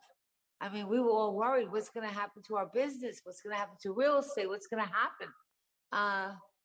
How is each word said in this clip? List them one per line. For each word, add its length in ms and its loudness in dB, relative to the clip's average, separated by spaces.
I 80 -6
mean, 200 -4
we 120 4
were 100 6
all 240 4
worried, 380 2
what's 180 -2
gonna 160 -6
happen 400 -6
to 100 -4
our 100 0
business? 580 -2
What's 180 -14
gonna 140 -6
happen 260 -4
to 100 -2
real 260 4
estate? 300 0
What's 200 -6
gonna 140 -2
happen? 440 -2
Uh, 400 0